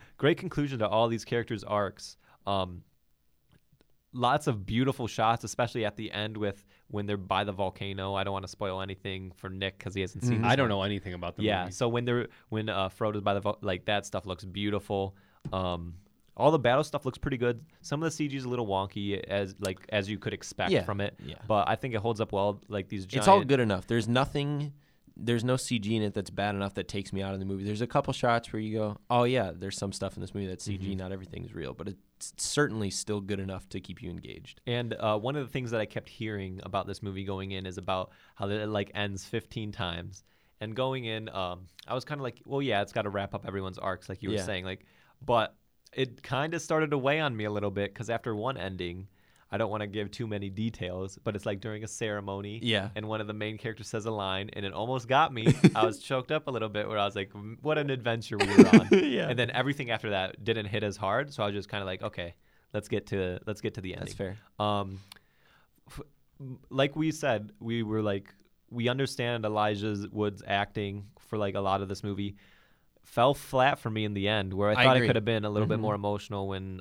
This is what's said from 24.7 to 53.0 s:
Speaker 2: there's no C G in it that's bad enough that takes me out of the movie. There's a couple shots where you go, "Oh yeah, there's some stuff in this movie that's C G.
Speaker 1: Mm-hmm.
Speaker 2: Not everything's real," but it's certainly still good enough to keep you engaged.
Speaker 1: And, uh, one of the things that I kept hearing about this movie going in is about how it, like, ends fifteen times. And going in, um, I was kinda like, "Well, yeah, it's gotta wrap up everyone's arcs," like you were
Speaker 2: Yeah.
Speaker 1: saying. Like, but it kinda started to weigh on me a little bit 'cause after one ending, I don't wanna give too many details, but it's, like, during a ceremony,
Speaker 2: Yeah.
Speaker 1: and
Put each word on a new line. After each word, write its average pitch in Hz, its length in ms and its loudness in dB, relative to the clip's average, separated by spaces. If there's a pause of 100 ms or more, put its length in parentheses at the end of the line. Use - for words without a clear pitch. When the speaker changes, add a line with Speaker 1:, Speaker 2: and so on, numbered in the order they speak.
Speaker 2:
there's 117 280 2
no 127 120 4
C 127 220 0
G 104 160 0
in 110 80 2
it 104 100 0
that's 98 180 -4
bad 101 260 0
enough 98 180 -2
that 98 140 -4
takes 101 240 -6
me 98 100 -2
out 98 120 -4
of 95 60 -4
the 95 60 -4
movie. 98 160 -4
There's 104 200 -2
a 123 40 0
couple - 260 0
shots 117 400 2
where 110 60 -4
you 110 180 -4
go, 107 200 0 (120)
"Oh 120 140 4
yeah, 123 320 2
there's 92 220 -8
some 98 160 -4
stuff - 240 -6
in - 60 -8
this 92 120 -8
movie 101 140 -4
that's 92 160 -8
C 101 120 -4
G. 95 120 -6
Speaker 1:
Mm-hmm. 98 100 -2
Speaker 2:
Not 92 140 -6
everything's 92 420 -10
real," - 180 -6
but - 140 -10
it's - 500 -12
certainly 110 540 0
still 104 300 -2
good 98 180 -4
enough 95 300 -6
to 101 120 -8
keep 90 220 -12
you 85 80 -8
engaged. - 560 -14
Speaker 1:
And, 120 280 -2
uh, 107 220 2
one 120 200 -2
of 139 100 -4
the - 60 -14
things 127 180 -4
that 113 100 2
I 104 60 0
kept - 220 -8
hearing 98 560 -6
about 92 240 -4
this 98 120 -8
movie 98 220 -6
going 95 300 -6
in 95 120 -6
is 92 140 -10
about 92 320 -2 (240)
how 104 140 -4
it, 107 180 0
like, 104 260 0
ends 104 320 -4
fifteen 110 460 -6
times. 92 540 -6 (360)
And 107 140 -8
going 131 300 -2
in, 110 240 -4
um, 90 400 -6 (180)
I - 80 -4
was 127 100 -4
kinda 143 200 -6
like, 120 200 -8
"Well, 139 180 -2
yeah, 107 200 4
it's 101 100 -6
gotta 104 180 0
wrap 98 260 -2
up 98 100 -10
everyone's 95 320 -4
arcs," 92 300 -4
like 95 120 -8
you 101 100 -4
were 107 40 0
Speaker 2:
Yeah. 101 120 0
Speaker 1:
saying. 92 180 -2
Like, 95 200 -8 (380)
but 117 320 2 (380)
it 123 320 -4
kinda 156 340 -2
started 156 320 2
to 147 80 4
weigh 139 220 4
on 143 160 0
me 107 80 -2
a 104 80 0
little 101 180 0
bit 98 240 0
'cause 107 160 -6
after 117 240 -2
one 120 220 -2
ending, 92 500 -6 (440)
I 101 80 -2
don't 107 120 0
wanna 104 160 -2
give 101 240 -4
too 120 160 -6
many 101 240 -4
details, 95 720 -4
but 107 140 -2
it's, 98 100 -6
like, 101 140 -4
during 107 240 -8
a 110 40 -8
ceremony, 104 720 -4
Speaker 2:
Yeah. 104 360 0
Speaker 1:
and 107 100 -6